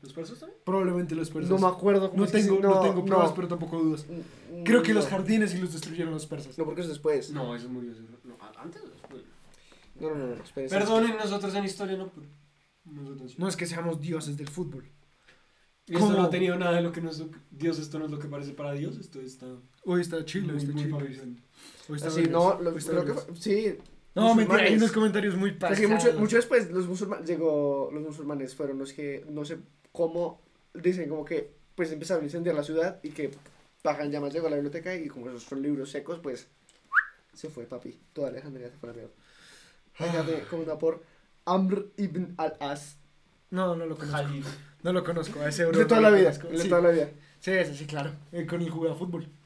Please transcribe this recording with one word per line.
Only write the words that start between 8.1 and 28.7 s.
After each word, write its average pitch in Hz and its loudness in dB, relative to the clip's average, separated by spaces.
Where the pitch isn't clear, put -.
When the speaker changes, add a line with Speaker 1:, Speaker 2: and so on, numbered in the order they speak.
Speaker 1:
a-, - -20
¿antes 170 -16
o - -18
después? - -20
Speaker 3:
No, 156 -6
no, 151 -4
no, 135 -6
no, 110 -14
espera, 135 -8
espera. 196 0
Speaker 1:
Perdonen, 220 2
nosotros 196 -4
en 202 -2
historia 190 -6
no, 190 -10
pero 147 -20
nosotros 139 -14
sí. - -18
Speaker 2:
No 185 -2
es 185 -4
que 175 -6
seamos 170 -6
dioses 151 -6
del 143 -10
fútbol. 139 -10
Speaker 1:
Y 170 -8
esto 202 6
no 196 4
Speaker 2:
¿Cómo? 185 6
Speaker 1:
ha - 4
tenido 180 2
nada 175 2
de 175 2
lo 170 -2
que 170 -8
nos, 160 -8
Dios, 151 -4
esto 151 -8
no 156 -6
es 151 -8
lo 147 -8
que 143 -10
parece 143 -10
para 143 -8
Dios, 147 -6
esto 120 -16
está 127 -16
Speaker 2:
Hoy 175 2
está 165 -4
chill, - -6
Speaker 1:
muy, 147 -4
Speaker 2:
está 143 -2
Speaker 1:
muy 147 -4
Speaker 2:
chill. 147 -2
Speaker 1:
fabricante. 131 -8
Speaker 2:
Hoy 151 -6
está 151 -4
Speaker 3:
Así, 165 0
Speaker 2:
vergas, 156 4
Speaker 3:
no, 180 6
lo, 170 0
Speaker 2:
hoy 165 -4
está 156 -6
Speaker 3:
creo 175 2
que 139 -2
Speaker 2:
vergas. - -4
Speaker 3:
fue, 175 -12
sí, 208 0
Speaker 2:
No, 226 6
mentira, 214 6
hay - 6
Speaker 3:
musulmanes. 190 6
Speaker 2:
unos 220 6
comentarios 208 2
muy 190 0
Speaker 3:
Porque 196 2
mucho, 220 6
Speaker 2:
pasados. 233 4
Speaker 3:
mucho 214 2
después, 233 4
los 180 -2
musulma-, 190 -4
llegó, 147 0
los 151 -8
musulmanes 147 -8
fueron 139 -6